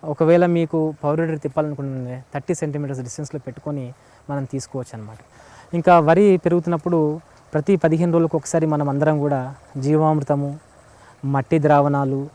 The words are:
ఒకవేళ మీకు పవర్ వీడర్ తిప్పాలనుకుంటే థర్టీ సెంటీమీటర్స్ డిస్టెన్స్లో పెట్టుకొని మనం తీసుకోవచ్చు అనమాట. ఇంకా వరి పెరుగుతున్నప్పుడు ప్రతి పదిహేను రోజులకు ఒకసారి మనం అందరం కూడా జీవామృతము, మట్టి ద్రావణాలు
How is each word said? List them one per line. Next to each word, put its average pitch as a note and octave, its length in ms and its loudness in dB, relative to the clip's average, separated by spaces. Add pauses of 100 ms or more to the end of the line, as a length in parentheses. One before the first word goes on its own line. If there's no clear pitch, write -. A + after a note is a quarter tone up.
ఒకవేళ D#3+ 420 4
మీకు E3 480 0 (100)
పవర్ D3+ 160 0
వీడర్ D#3+ 200 -2
తిప్పాలనుకుంటే C3+ 840 -6 (100)
థర్టీ C#3+ 200 -6
సెంటీమీటర్స్ D3 480 -6
డిస్టెన్స్లో C#3 460 -10
పెట్టుకొని C3+ 460 -10 (360)
మనం C#3+ 140 -4
తీసుకోవచ్చు C3 560 -10
అనమాట. A2 180 -16 (560)
ఇంకా E3+ 260 6
వరి F3 460 4
పెరుగుతున్నప్పుడు E3 760 0 (340)
ప్రతి D#3+ 220 0
పదిహేను E3 360 2
రోజులకు E3 260 2
ఒకసారి D#3+ 280 -2
మనం D3+ 240 0
అందరం D3 300 0
కూడా C3+ 360 -2 (220)
జీవామృతము, D3 840 0 (680)
మట్టి C#3 340 0
ద్రావణాలు C#3+ 760 2